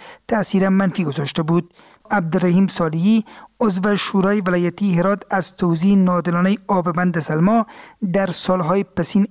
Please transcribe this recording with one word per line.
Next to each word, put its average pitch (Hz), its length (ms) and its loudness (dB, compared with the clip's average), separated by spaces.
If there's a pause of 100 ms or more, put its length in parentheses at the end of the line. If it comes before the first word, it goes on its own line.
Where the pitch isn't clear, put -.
(280)
تأثیر 196 400 0
منفی 190 360 0
گذاشته 147 380 -4
بود. 165 320 -2 (360)
عبدالرحیم 180 560 2
صالحی، 175 580 0 (360)
عضو 202 360 0
شورای 202 440 0
ولایتی 175 540 0
هرات، 196 360 0
از - 260 -4
توزیع 180 400 2
ناعادلانهٔ 180 600 2 (120)
آب 180 240 0
بند 175 280 0
سلما 180 460 0 (460)
در 196 140 0
سالهای 185 580 -2
پسین 196 460 -2